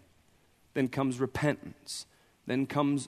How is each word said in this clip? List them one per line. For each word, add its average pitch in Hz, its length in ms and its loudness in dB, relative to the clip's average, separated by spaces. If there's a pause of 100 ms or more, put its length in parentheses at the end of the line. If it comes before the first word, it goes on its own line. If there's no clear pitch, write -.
(720)
Then 131 160 2
comes 131 300 0
repentance. - 880 -2 (400)
Then 131 180 0
comes 143 420 0